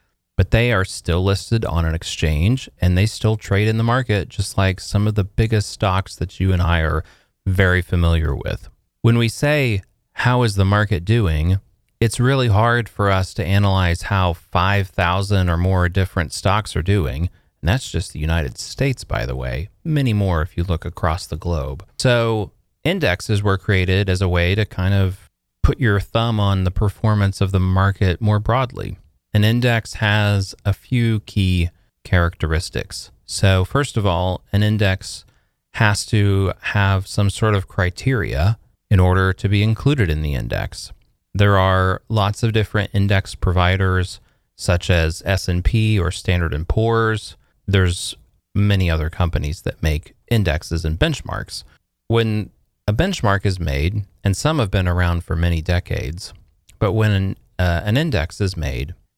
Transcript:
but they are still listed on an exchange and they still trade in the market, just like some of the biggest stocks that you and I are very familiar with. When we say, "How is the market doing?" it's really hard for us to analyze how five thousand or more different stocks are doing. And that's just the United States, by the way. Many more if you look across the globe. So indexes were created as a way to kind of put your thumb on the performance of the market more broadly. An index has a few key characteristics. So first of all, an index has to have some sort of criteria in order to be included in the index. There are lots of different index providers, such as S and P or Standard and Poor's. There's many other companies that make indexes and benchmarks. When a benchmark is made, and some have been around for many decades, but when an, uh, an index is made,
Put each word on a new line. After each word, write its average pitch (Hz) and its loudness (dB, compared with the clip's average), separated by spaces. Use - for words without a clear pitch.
but 92 0
they 120 4
are 95 0
still - -2
listed 98 0
on 82 0
an 80 0
exchange 82 0
and 90 4
they 95 4
still 110 0
trade 104 0
in 110 2
the 113 0
market, 117 0
just - -6
like 95 2
some 104 0
of 107 -2
the 101 2
biggest 110 0
stocks 95 -2
that - -6
you 95 2
and 90 2
I 85 2
are 80 0
very 92 2
familiar 85 2
with. - -8
When 117 4
we 117 2
say, 135 0
"How 123 0
is 104 0
the 98 2
market 98 2
doing?" 92 2
it's 117 0
really 127 2
hard 113 2
for 101 0
us 95 0
to 98 -4
analyze 95 2
how 92 0
five 95 -2
thousand 92 0
or 82 0
more 90 2
different 90 -2
stocks 101 -2
are 85 -2
doing. 85 0
And 76 -4
that's 123 0
just - -6
the 76 -10
United 78 -2
States, - -4
by - -4
the 65 -6
way. 64 -6
Many 143 0
more 95 0
if - -8
you 87 0
look 87 -4
across 82 -4
the - -12
globe. 78 -6
So 117 0
indexes 113 -2
were 98 2
created 95 0
as 92 0
a 92 2
way 87 2
to 104 0
kind 95 -2
of 95 -2
put - 0
your 104 2
thumb 113 -2
on 98 2
the 92 0
performance 104 0
of 95 0
the 95 0
market 92 2
more 107 2
broadly. 110 -2
An 104 4
index 117 0
has 104 0
a 101 2
few 117 0
key 92 0
characteristics. - -2
So 95 2
first - -2
of 101 0
all, 90 -2
an 101 2
index 104 -2
has 104 0
to 98 2
have 98 0
some 101 0
sort 107 0
of 95 -4
criteria 90 0
in 95 6
order 92 4
to - -4
be 101 2
included 113 2
in 78 0
the 73 -2
index. - -6
There 101 4
are 92 2
lots 107 -2
of 113 0
different 107 -2
index 98 0
providers, 92 0
such - -2
as 82 0
S 95 -2
and 90 0
P 110 2
or 85 2
Standard 87 -2
and 80 -4
Poor's. 113 0
There's 92 2
many 98 2
other 78 -2
companies 78 -2
that - -8
make 76 -2
indexes 82 -2
and 80 -2
benchmarks. - -4
When 110 0
a 107 0
benchmark 120 0
is 92 -2
made, 82 -2
and 98 2
some 156 0
have 104 0
been 95 0
around 87 0
for 85 -6
many 85 0
decades, 85 -4
but 101 0
when 107 2
an, 98 0
uh, 87 0
an 107 0
index 123 -2
is 95 -2
made, 71 -6